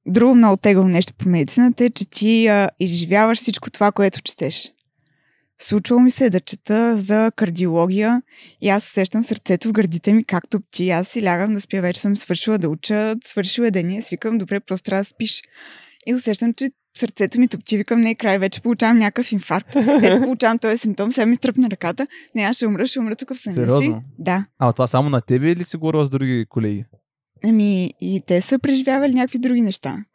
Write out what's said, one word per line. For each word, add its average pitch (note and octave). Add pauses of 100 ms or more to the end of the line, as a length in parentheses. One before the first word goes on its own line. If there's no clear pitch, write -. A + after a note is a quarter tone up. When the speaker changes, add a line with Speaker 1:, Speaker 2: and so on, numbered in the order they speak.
Speaker 1:
Друго A#3+
много G#3+
тегаво F#3+
нещо F3+
по -
медицината A#3+
е, A#3+
че G3
ти, A3+
а, G3+ (100)
изживяваш F#3+
всичко -
това, G3+
което G3
четеш. - (880)
Случвало A3
ми B3+
се C4+
е A3+
да F3+
чета A3+
за G#3+
кардиология F#3 (400)
и G3+
аз G3+
усещам G3+
сърцето G3+
в -
гърдите G3+
ми, A3
както -
пти. -
Аз F3+
си A3+
лягам F#3+
да G3+
спя, G3
вече F3
съм G3+
свършила G#3+
да E3+
уча, G#3+ (100)
свършила G#3+
деня, F#3
свикам, A3+
добре, G3+
просто -
трябва G3
да G3
спиш. - (640)
И A#3+
усещам, A#3
че C4+ (260)
сърцето A#3+
ми B3
топти, G#3
викам, A#3
не, A3+
край, G3+
вече F#3+
получавам A#3
някакъв A3
инфаркт. F#3+
Speaker 2:
<laughs> C4+
Speaker 1:
Ето, G3
получавам A#3+
този A3
симптом, G#3
сега B3
ми A#3+
стръпна B3
ръката. F#3+ (280)
Не, A3
аз A3
ще A#3
умра, G#3
ще C4
умра A3
тук -
в B3+
съня G3
си. E3
Speaker 3:
Сериозно? B2 (160)
Speaker 1:
Да. F#3 (140)
Speaker 3:
А B2
това B2+
само C#3
на C3
тебе B2+
или F3
си E3+
говорила D#3
с C3+
други C3
колеги? G#2+ (580)
Speaker 1:
Ами, G#3
и F#3
те F3+
са C4+
преживявали C4+
някакви B3+
други B3
неща. F#3 (160)